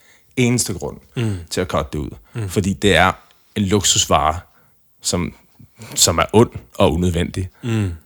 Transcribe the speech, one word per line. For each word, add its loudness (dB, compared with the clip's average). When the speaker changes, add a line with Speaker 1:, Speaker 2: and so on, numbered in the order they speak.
Speaker 1:
eneste 0
grund -8
Speaker 2:
Mm. -2
Speaker 1:
til -4
at -2
cutte -2
det -4
ud. -6
Speaker 2:
Mm. -6
Speaker 1:
Fordi 0
det 2
er 6
en -2
luksusvare, 0
som, -4
som 2
er 4
ond 6
og 4
unødvendig. -2
Speaker 2:
Mm. -2